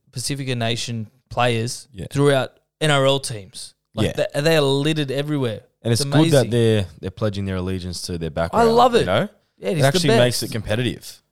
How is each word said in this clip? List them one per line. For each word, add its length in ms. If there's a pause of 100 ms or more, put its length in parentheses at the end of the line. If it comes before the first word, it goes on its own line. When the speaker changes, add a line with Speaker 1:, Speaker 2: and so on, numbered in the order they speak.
(120)
Speaker 1:
Pacifica 420
nation 540 (220)
players 640
Speaker 2:
Yeah. 180
Speaker 1:
throughout 460 (240)
N 100
R 140
L 160
teams. 520 (220)
Like, 220
Speaker 2:
Yeah. 160
Speaker 1:
they, 80
they 160
are 40
littered 500
everywhere. 500 (200)
Speaker 2:
And 120
it's 80
Speaker 1:
It's 80
Speaker 2:
good 220
that 160
Speaker 1:
amazing. 40
Speaker 2:
they're, 340 (140)
they're 120
pledging 340
their 100
allegiance 480
to 140
their 140
background, 360
Speaker 1:
I 40
love 240
it. 60
Speaker 2:
you 40
know? 240 (280)
Speaker 1:
Yeah, 120
it 20
Speaker 2:
It 60
Speaker 1:
is 60
the 40
Speaker 2:
actually 220
makes 320
Speaker 1:
best. 20
Speaker 2:
it 80
competitive. 720 (100)